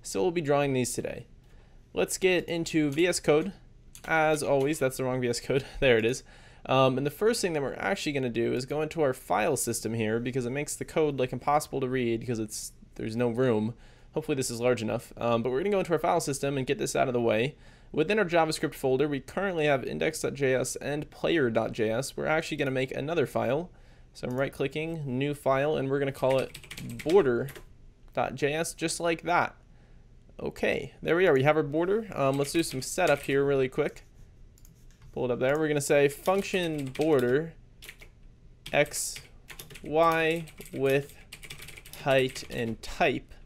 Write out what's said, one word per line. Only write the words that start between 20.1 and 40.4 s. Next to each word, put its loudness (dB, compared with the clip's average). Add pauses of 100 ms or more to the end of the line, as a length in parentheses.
dot -2
J 2
S 0
and -6
player 2
dot 0
J 0
S. -4
We're -4
actually -2
gonna 0
make -2
another 0
file. -2 (420)
So -10
I'm -4
right-clicking, -4
new -2
file, 0
and -2
we're 0
gonna -2
call 2
it -8
border 4 (640)
dot -2
J -2
S, -4
just -4
like 0
that. 2 (840)
Okay, -4
there 0
we 2
are. 6
We 4
have 4
our 2
border. 0
Um, 0
let's -2
do 0
some -4
setup 0
here 2
really 2
quick. -4 (1120)
Pull -4
it -2
up -2
there. 2
We're 2
gonna 2
say 6
function -2
border 2 (1160)
X, -2 (680)
Y, 2 (280)